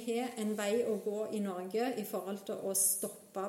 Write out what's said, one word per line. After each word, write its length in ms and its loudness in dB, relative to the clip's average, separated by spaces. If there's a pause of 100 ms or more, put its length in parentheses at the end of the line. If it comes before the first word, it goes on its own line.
har 320 0
en 200 0
vei 280 4
å 160 2
gå 320 -2
i 80 0
Norge 560 0
i 80 -2
forhold 400 -4
til 160 -4
å 160 0
stoppe 720 0